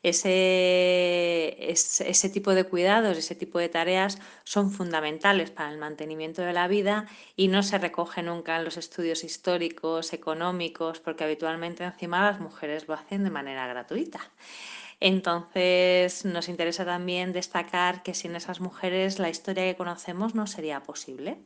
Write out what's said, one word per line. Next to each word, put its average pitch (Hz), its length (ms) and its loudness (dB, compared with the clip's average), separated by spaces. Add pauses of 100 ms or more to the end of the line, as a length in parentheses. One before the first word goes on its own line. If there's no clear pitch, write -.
ese, 180 1700 4
es-, - 300 0
ese 196 280 2
tipo 196 260 0
de 185 100 6
cuidados, 190 520 4
ese 160 180 -6
tipo 175 240 -4
de 170 100 0
tareas 185 480 2 (260)
son 202 280 2
fundamentales 165 800 2
para 151 200 -6
el 151 60 -8
mantenimiento 156 640 -6
de 175 120 -2
la 175 140 2
vida 208 400 2 (280)
y 190 140 4
no 196 140 4
se 202 140 0
recoge 170 460 -2
nunca 170 340 -4
en 160 80 -2
los 165 120 -6
estudios 165 460 -4
históricos, 165 920 -2
económicos, 165 840 -4
porque 160 240 -6
habitualmente 165 600 -4
encima 180 380 -2
las 202 180 2
mujeres 156 480 -8
lo 156 60 -4
hacen 196 300 -4
de 190 60 0
manera 135 380 -6
gratuita. 160 520 -6 (800)
Entonces, 180 1200 4
nos 175 240 -2
interesa 170 360 -2
también 180 480 -2
destacar 180 680 0
que 180 100 -6
sin 170 220 -8
esas 175 240 -8
mujeres 185 600 -2
la 175 100 0
historia 185 340 -4
que 185 140 0
conocemos 185 580 -4
no 214 120 0
sería 156 360 -6
posible. 143 640 -10